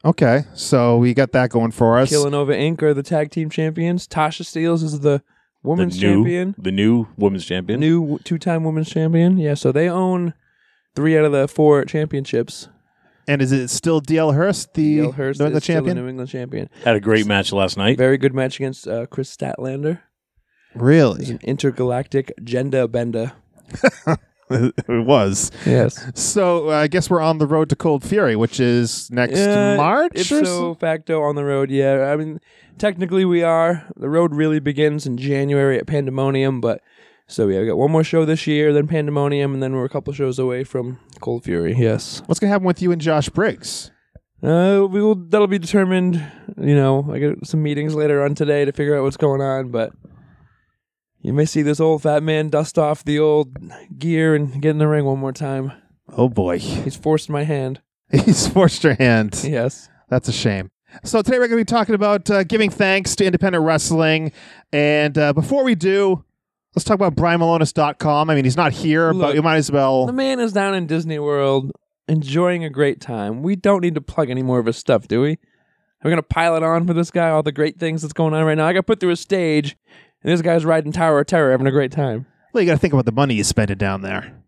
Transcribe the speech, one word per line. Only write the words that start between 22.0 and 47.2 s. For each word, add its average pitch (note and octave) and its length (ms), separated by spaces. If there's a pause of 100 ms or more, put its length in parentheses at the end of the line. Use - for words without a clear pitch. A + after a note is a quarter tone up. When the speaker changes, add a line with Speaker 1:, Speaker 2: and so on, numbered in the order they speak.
Speaker 2:
gender B2+ 460
bender. A#2 440 (760)
Speaker 1:
<laughs> D#3+ 120 (320)
It B2 220 (320)
was. G#2+ 460 (160)
Speaker 2:
Yes. B2 520
Speaker 1:
So, F3 520
uh, D3+ 60
I D3+ 100
guess E3+ 240
we're F3 100
on D#3+ 160
the D3+ 100
road D#3 220
to - 80
Cold D3 260
Fury, F#3 320
which A2+ 240
is A#2+ 520
next B2 280
Speaker 2:
Uh, G3+ 380
Speaker 1:
March A3 380
Speaker 2:
if F3+ 80 (100)
Speaker 1:
or D4+ 60
Speaker 2:
so D4+ 60
Speaker 1:
so? F3 300
Speaker 2:
facto D#3+ 460
on D3 140
the C#3+ 100
road, C#3 260
yeah. C3+ 400
I D3+ 60
mean, D#3 240 (380)
technically F#3+ 480
we F3 160
are. E3 440 (100)
The C3+ 120
road D#3+ 260
really D#3 240
begins D3 480
in B2 120
January C#3 600
at - 80
Pandemonium, C3+ 760
but A2+ 180 (460)
so - 220
yeah, F#2+ 120
we A2 60
got F#2 100
one C#3 140
more D#3+ 120
show D#3+ 220
this D#3 220
year, D3+ 260
then D3 140
Pandemonium, C#3+ 640
and C3+ 100
then C3 120
we're B2+ 100
a B2+ 60
couple C#3+ 240
shows C3 240
away B2+ 260
from B2+ 340 (220)
Cold A#2+ 240
Fury, E2+ 320
yes. A2 480
Speaker 1:
What's - 160
gonna G3+ 100
happen F#3+ 160
with F3 140
you F3+ 100
and E3 120
Josh D3+ 260
Briggs? - 640 (520)
Speaker 2:
Uh, F#3 480
we G3+ 120
will. G#3+ 140
That'll F3+ 300
be G3 120
determined. F3+ 640 (320)
You C#3+ 180
know, C3+ 380
I B2+ 60
got D3 280